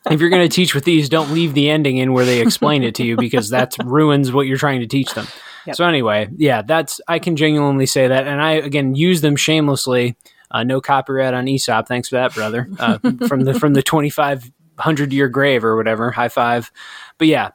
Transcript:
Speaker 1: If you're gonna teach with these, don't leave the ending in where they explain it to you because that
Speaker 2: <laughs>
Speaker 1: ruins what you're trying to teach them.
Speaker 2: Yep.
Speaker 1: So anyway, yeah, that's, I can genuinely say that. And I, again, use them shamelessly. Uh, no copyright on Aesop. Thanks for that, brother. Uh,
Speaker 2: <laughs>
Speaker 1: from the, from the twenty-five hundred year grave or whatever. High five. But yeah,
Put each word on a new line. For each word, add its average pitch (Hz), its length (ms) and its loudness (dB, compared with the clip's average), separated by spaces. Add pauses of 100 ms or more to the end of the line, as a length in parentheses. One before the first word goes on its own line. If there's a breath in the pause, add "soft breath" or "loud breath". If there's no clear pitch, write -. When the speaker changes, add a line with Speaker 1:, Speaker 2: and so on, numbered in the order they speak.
(100)
Speaker 1:
If 156 100 2
you're 170 80 4
gonna 175 180 4
teach 180 280 0
with 139 100 -2
these, 156 240 2
don't 151 240 0
leave 160 220 0
the 143 160 2
ending 143 260 0
in 131 160 0
where 127 140 4
they 123 160 2
explain 139 400 2
it 113 140 -2
to 113 80 -4
you 117 120 0
because 117 320 0
that 127 320 -4
Speaker 2:
<laughs> - 60 -6
Speaker 1:
ruins 143 440 2
what 135 160 0
you're 135 120 -2
trying 135 220 -2
to 117 60 -6
teach 131 280 -4
them. 113 120 -8 (400 loud breath)
Speaker 2:
Yep. 151 100 -8
Speaker 1:
So 175 100 0
anyway, 110 500 0
yeah, 135 240 2
that's, 151 480 -2
I 170 100 0
can 170 180 -4
genuinely 143 500 2
say 135 220 2
that. 131 180 0
And 143 160 -4
I, 156 100 2
again, 147 420 -2
use 165 280 2
them 147 140 2
shamelessly. 131 760 0 (360 soft breath)
Uh, 113 120 -4
no 131 180 -2
copyright 135 540 0
on 127 140 -4
Aesop. 123 400 0
Thanks 123 220 -4
for 131 60 -2
that, 127 180 0
brother. 110 340 -4 (100)
Uh, 113 200 0
Speaker 2:
<laughs> 240 280 -2
Speaker 1:
from 131 140 0
the, 135 180 0
from 151 140 2
the 135 100 4
twenty-five 143 720 -2 (260)
hundred 147 340 -2
year 139 160 2
grave 131 360 2
or 110 120 2
whatever. 113 360 0
High 120 160 -2
five. 120 420 -2 (480 loud breath)
But 160 100 4
yeah, 120 260 2